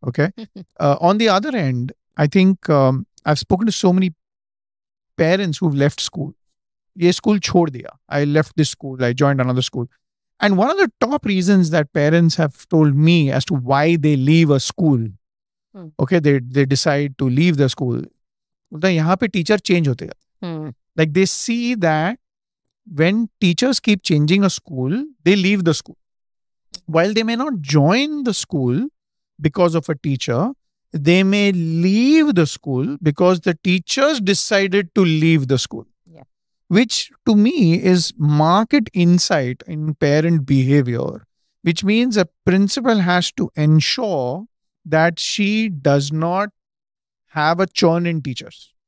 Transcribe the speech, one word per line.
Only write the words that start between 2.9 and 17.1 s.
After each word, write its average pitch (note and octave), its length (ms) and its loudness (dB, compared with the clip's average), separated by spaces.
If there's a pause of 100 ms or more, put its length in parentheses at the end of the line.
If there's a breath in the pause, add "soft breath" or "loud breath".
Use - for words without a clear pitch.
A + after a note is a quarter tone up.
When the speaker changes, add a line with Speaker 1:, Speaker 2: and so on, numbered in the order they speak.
Speaker 1:
I've D3+ 140 0
spoken G3 280 -2
to G#3+ 60 -2
so F#3 200 2
many F#3 220 0 (1000)
parents E3+ 420 0
who've D#3+ 180 -2
left C#3+ 240 0
school. - 320 -8 (640)
"Ye F3 160 2
school G#3 260 0
chhod E3+ 380 0
diya. A#2 160 -16 (160)
I D3 160 -2
left D3 320 -2
this D3+ 140 0
school. C3 340 -8
I B2 80 0
joined C#3 280 0
another B2+ 220 -2
school." - 260 -8 (520)
And G3+ 180 2
one A#3 120 2
of F4 80 -2
the F#4 120 0 (100)
top C4+ 240 -2
reasons F#3 460 2
that D#3 220 -2
parents D#3+ 420 2
have - 340 -4
told D3+ 280 2
me D#3 340 4
as C3 140 -2
to F#3 100 -6
why C#3 420 0
they D3+ 200 0
leave D3+ 340 2
a C#3 80 4
school, C3 480 -2 (680)
Speaker 2:
Hmm. F3+ 120 -20 (140)
Speaker 1:
okay, E3+ 180 0
they, C#3+ 220 2
they B2+ 260 0
decide C#3+ 520 -2